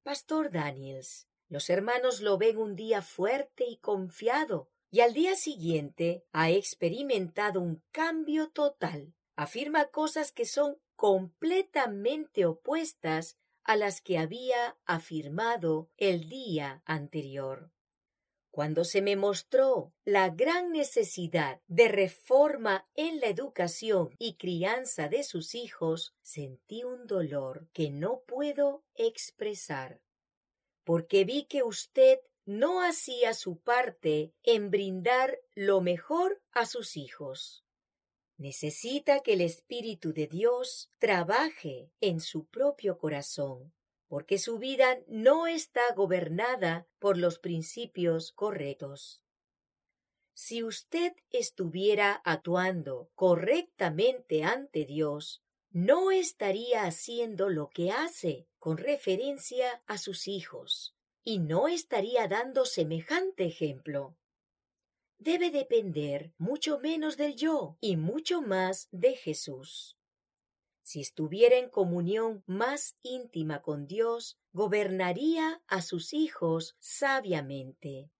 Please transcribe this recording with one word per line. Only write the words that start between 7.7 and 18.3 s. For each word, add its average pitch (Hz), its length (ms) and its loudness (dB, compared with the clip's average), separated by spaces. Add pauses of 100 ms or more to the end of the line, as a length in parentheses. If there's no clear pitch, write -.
cambio 311 600 -2
total. 175 640 -2 (220)
Afirma 285 520 0
cosas 302 440 -2
que 233 140 -4
son 285 320 0 (180)
completamente 233 1500 0
opuestas 165 920 -2 (320)
a 220 80 4
las 202 260 -2
que 175 160 -2
había 240 680 -2
afirmado 165 1120 -2
el 175 320 0
día 156 560 -6
anterior. 139 840 -6 (800)